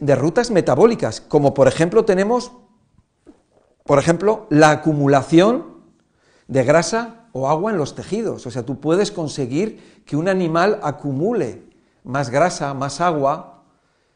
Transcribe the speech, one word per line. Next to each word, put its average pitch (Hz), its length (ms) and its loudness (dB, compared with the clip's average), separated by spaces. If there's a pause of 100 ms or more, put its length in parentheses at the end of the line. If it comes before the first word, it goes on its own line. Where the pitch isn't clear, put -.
de 139 160 2
rutas 170 340 0
metabólicas, 156 720 2
como 143 340 0
por 131 140 4
ejemplo 175 360 2
tenemos, 208 460 0 (1300)
por 143 160 4
ejemplo, 196 500 0
la 151 220 6
acumulación 151 1120 2 (640)
de 127 160 0
grasa 175 680 0
o 135 160 -4
agua 165 220 -2
en 202 80 -2
los 139 160 -6
tejidos. 170 520 -8
O 123 40 -12
sea, 113 160 -8
tú 131 120 -8
puedes 185 320 0
conseguir 151 920 -8
que - 120 -6
un 165 120 -2
animal 185 540 0
acumule 147 800 -4 (420)
más 131 240 -4
grasa, 143 460 -2
más 135 260 -8
agua, 156 640 -2 (540)